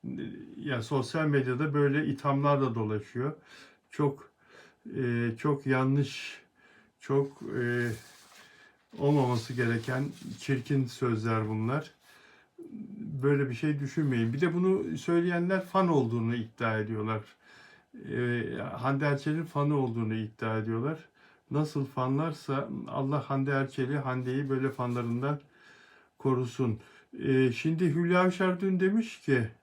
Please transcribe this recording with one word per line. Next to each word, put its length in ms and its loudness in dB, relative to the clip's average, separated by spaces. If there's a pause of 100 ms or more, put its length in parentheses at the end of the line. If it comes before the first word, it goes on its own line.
E, 40 -6 (480)
ya 240 -4
sosyal 460 0
medyada 460 2
böyle 320 2
ithamlar 560 2
da 140 0
dolaşıyor. 580 -2 (580)
Çok, 400 -2 (680)
e, 400 0
çok 280 -2
yanlış, 760 0 (580)
çok, 420 -2 (180)
e, 320 0 (1040)
olmaması 560 2
gereken 520 0 (340)
çirkin 460 0
sözler 640 0
bunlar. 420 -2 (1300)
Böyle 260 4
bir 60 -4
şey 240 0
düşünmeyin. 540 0
Bir 80 -2
de 120 2
bunu 440 0
söyleyenler 680 0
fan 220 4
olduğunu 480 2
iddia 440 -2
ediyorlar. 420 -2 (880)
E, 340 0 (180)
Hande 440 -2
Erçel'in 380 0
fanı 340 0
olduğunu 360 0
iddia 440 -2
ediyorlar. 420 -2 (520)
Nasıl 340 0
fanlarsa 840 -2 (180)
Allah 420 -2
Hande 220 0
Erçel'i, 460 0
Hande'yi 520 -2
böyle 200 0
fanlarından 680 -2 (760)
korusun. 640 0 (400)
E, 320 4
şimdi 440 2
Hülya 260 4
Avşar 400 2
dün 180 2
demiş 420 2
ki 260 2 (160)